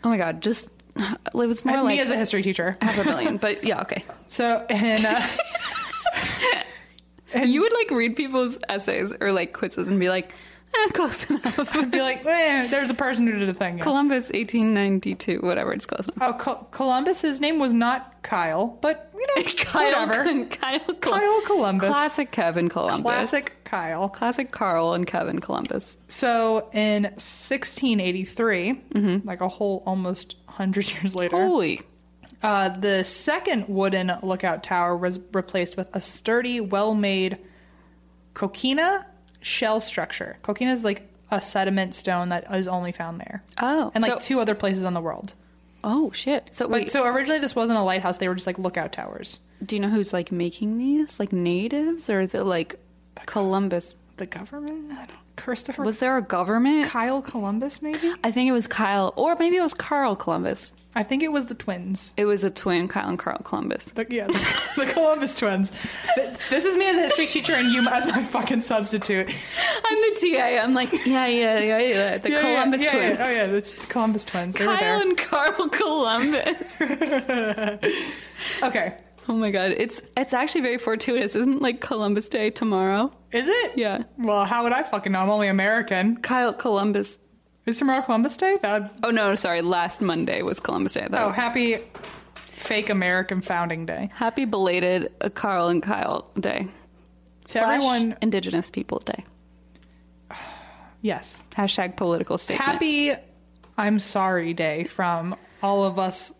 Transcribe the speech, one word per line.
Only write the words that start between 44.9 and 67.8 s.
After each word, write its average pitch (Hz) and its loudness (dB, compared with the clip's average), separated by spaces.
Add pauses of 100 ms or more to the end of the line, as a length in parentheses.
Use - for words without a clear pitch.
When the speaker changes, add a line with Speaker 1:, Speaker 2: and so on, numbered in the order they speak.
Speaker 2:
the 170 -2
world. 165 -8 (480)
Speaker 1:
Oh, 240 2
shit. - -2
So, 240 -2
Speaker 2:
But - -2
Speaker 1:
wait. 226 0
Speaker 2:
so 262 2
originally 269 2
this 277 -2
wasn't 233 2
a 202 2
lighthouse. 185 0
They 190 0
were 180 0
just, 185 -4
like, 185 -4
lookout 180 -4
towers. - -10 (240)
Speaker 1:
Do 208 -4
you 202 0
know 202 0
who's, 208 0
like, 175 -4
making 180 -2
these? 285 0
Like, 202 -2
natives? 240 0
Or 196 2
is 190 0
it, 202 0
like, 175 -2 (480)
Columbus? 190 0 (240)
Speaker 2:
The 190 -8
government? 294 -12
I 247 -14
don't, - -20 (240)
Christopher 254 -6
Speaker 1:
Was 220 -2
there 262 2
a 226 0
government? 233 2
Speaker 2:
Kyle 254 0
Columbus, 233 -4
maybe? 311 -2 (100)
Speaker 1:
I 233 2
think 254 2
it - 4
was 233 2
Kyle, 202 0
or 320 2
maybe 349 4
it 370 4
was 320 0
Carl 277 0
Columbus. - -4 (200)
Speaker 2:
I 233 0
think 269 0
it 320 0
was 277 0
the 233 -10
twins. 190 -6
Speaker 1:
It 208 2
was 202 2
a 190 2
twin, 180 0
Kyle - -4
and 180 -2
Carl - -6
Columbus. - -4
Speaker 2:
The, - -6
yeah, 226 -2
the, - 0 (160)
<laughs> 277 0
the 262 -2
Columbus 311 2
twins. 196 0 (440)
Th-, 269 -2 (140)
this 294 2
is 381 2
me 392 4
as 359 4
a 349 4
history 294 2
teacher 311 0
and 247 4
you 240 4